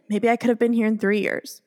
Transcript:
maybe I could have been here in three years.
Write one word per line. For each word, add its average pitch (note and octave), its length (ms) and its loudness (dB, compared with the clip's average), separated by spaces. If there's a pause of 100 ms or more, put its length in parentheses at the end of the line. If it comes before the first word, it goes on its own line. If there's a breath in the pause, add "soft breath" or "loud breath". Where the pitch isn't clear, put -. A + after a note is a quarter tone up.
maybe G#3 220 0
I A#3+ 60 2
could A#3+ 120 -2
have A#3 120 0
been A#3+ 120 2
here A3+ 140 2
in A3 120 0
three G#3 220 0
years. - 460 -6